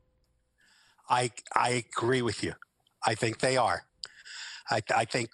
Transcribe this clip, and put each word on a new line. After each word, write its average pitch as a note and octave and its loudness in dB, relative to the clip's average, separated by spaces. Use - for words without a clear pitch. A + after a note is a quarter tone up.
I, B2 2
I B2 4
agree B2 2
with A2+ 0
you. D#2+ -4
I A2+ 4
think A2+ -2
they C3 2
are. F#2+ 2
I, A2+ 0
I A#2 2
think, A#2 -4